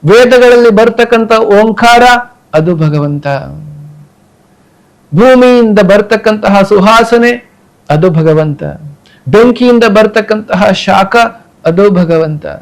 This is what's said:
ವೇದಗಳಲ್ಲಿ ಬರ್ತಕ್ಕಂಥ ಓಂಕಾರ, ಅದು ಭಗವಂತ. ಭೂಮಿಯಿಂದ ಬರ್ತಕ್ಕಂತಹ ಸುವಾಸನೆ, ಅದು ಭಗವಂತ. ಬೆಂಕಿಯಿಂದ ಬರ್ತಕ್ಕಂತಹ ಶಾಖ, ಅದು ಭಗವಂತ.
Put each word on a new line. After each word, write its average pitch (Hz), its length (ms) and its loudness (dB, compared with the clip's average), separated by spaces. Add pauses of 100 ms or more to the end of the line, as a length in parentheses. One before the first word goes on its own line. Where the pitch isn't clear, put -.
ವೇದಗಳಲ್ಲಿ 240 640 4
ಬರ್ತಕ್ಕಂಥ 226 600 0
ಓಂಕಾರ, 226 720 0 (500)
ಅದು 160 220 -2
ಭಗವಂತ. 147 520 -4 (1900)
ಭೂಮಿಯಿಂದ 247 640 2
ಬರ್ತಕ್ಕಂತಹ 208 800 0
ಸುವಾಸನೆ, 226 880 0 (400)
ಅದು 156 200 0
ಭಗವಂತ. 156 540 -2 (640)
ಬೆಂಕಿಯಿಂದ 240 560 2
ಬರ್ತಕ್ಕಂತಹ 214 880 -2
ಶಾಖ, 196 440 -2 (500)
ಅದು 190 260 0
ಭಗವಂತ. 160 540 -2 (160)